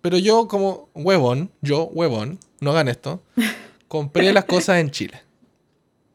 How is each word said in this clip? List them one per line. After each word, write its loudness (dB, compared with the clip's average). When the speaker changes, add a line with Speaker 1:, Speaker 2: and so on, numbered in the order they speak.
Speaker 1:
Pero -2
yo 2
como -4
huevón, 0
yo 0
huevón, -4
no -2
hagan 2
esto, -8
Speaker 2:
<laughs> -6
Speaker 1:
compré 0
las 4
cosas 2
en -2
Chile. -10